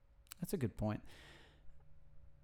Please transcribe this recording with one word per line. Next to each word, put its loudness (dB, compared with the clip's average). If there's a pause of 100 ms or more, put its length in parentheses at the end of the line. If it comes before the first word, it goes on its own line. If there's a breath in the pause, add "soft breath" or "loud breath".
(420)
that's 0
a 8
good 6
point. 6 (1400 loud breath)